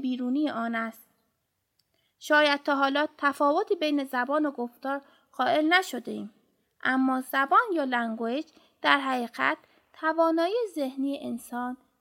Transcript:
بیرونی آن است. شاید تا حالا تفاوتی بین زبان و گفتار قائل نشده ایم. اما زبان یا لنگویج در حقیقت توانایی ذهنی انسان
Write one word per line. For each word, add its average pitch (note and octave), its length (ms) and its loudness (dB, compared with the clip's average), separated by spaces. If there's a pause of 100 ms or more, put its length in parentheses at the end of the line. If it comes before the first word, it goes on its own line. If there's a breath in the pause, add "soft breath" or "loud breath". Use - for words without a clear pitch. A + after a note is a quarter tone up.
بیرونی B3+ 480 -2
آن A#3 240 -4
است. A3+ 340 -6 (1080)
شاید D4 440 4
تا C#4+ 140 0
حالا C#4 300 2 (120)
تفاوتی D4+ 580 2
بین D4 280 0
زبان C4+ 420 -2
و C#4+ 40 0
گفتار C#4 520 -6 (300 soft breath)
قائل D4 400 2
نشده C4 400 0
ایم. G#3+ 220 -10 (480)
اما C4 380 2
زبان F4 520 2
یا D#4 120 0
لنگویج A#3 640 -4 (360 soft breath)
در C#4+ 160 6
حقیقت C4 600 -2 (340 soft breath)
توانایی E4 640 0 (200)
ذهنی C#4 480 -4
انسان B3 540 -8 (240)